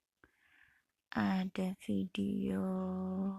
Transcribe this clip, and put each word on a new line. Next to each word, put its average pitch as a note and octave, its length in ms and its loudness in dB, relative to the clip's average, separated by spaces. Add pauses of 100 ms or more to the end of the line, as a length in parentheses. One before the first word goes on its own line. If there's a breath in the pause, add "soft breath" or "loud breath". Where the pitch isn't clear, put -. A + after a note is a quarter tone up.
(1120 soft breath)
ada F#3+ 720 0
video G3 800 0 (760)